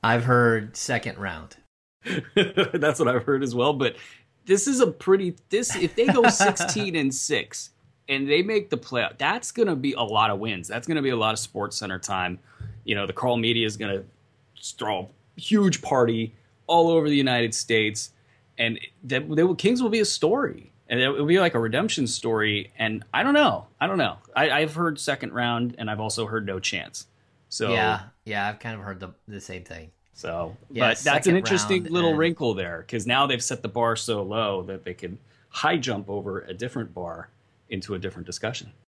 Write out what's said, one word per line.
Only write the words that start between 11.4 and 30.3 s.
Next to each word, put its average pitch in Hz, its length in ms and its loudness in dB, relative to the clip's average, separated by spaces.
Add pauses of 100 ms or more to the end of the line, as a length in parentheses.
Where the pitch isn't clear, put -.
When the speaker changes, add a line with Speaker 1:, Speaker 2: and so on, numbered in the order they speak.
Speaker 2:
Center 92 240 -6
time. 90 400 -4 (440)
You 104 120 -2
know, 101 100 -2
the - 60 -6
Karl 123 240 0
media 113 300 2
is 104 100 -4
gonna 101 260 -4 (580)
throw 104 500 -6 (260)
a - 40 -16
huge 202 420 2
party 117 520 2 (320)
all 170 240 6
over 160 180 4
the 147 80 4
United 120 380 2
States, 107 560 0 (480)
and 117 200 -2 (260)
the, 127 160 -2
the 156 340 2
Kings 247 280 2
will 226 80 0
be 220 100 2
a 208 40 4
story, 208 680 -2 (160)
and 120 100 -2
it 127 120 4
will 143 160 0
be 175 120 6
like 175 160 4
a 120 60 2
redemption 127 480 0
story. 107 680 0
And 110 280 -4 (100)
I 156 80 2
don't 277 120 2
know. 254 340 2 (120)
I 151 60 0
don't 190 120 -2
know. 110 180 0 (180)
I, 147 160 2
I've 151 240 0
heard 160 240 -2
second 135 340 -4
round, 120 460 -2
and 110 100 -6
I've 107 120 -4
also 110 260 -4
heard 107 200 -4
no 95 120 -6
chance. - 480 -8 (420)
So 104 240 -2
Speaker 1:
Yeah, 107 280 0 (240)
yeah, 104 240 -2
I've 107 100 -8
kind 113 180 -10
of 98 60 -12
heard 98 160 -10
the, 90 120 -12 (180)
the 101 120 -12
same 90 220 -14
thing. 82 280 -16 (240)
Speaker 2:
So, 85 420 -8 (140)